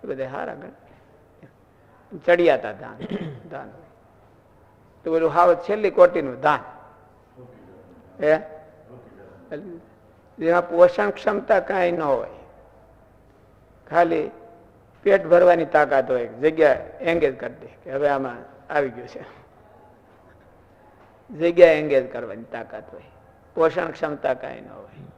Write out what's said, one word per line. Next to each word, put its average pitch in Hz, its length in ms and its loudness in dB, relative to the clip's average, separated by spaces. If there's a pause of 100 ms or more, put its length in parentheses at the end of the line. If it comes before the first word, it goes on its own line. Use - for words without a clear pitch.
એ - 20 -14
બધે 135 200 -8
સારા 160 280 -10
ગણાય. - 160 -18 (1600)
ચડિયાતા 160 460 2
ધાન, 107 260 -18 (520)
ધાન 139 180 -16
હોય. - 220 -20 (1120)
તો 165 80 -4
બધું 165 180 2
હાવ 175 240 4
છેલ્લી 202 360 -2
કોટીનું 147 500 2
ધાન. 147 220 2 (1600)
હે? 151 120 4 (2000)
જેમાં 175 300 0
પોષણ 175 420 4
ક્ષમતા 202 500 0
કાંઈ 185 320 -2
ન 170 100 -4
હોય, 131 240 -2 (1600)
ખાલી 165 400 0 (720)
પેટ 196 240 2
ભરવાની 175 380 6
તાકાત 139 460 2
હોય, 120 160 -2
જગ્યા 143 500 2 (240)
એંગેજ 165 380 0
કરી 123 220 -12
દે - 60 -20
કે - 260 -20
હવે 143 160 -2
આમાં 135 280 -4 (360)
આવી 143 180 -2
ગયું 117 180 -18
છે, - 140 -18 (2000)
જગ્યા 170 420 4
એંગેજ 143 400 -2
કરવાની 117 300 -14
તાકાત - 500 -16
હોય, - 160 -20 (460)
પોષણ 165 360 -2
ક્ષમતા 147 440 -6
કાંઈ 127 260 -12
ન - 100 -20
હોય. 98 320 -20 (160)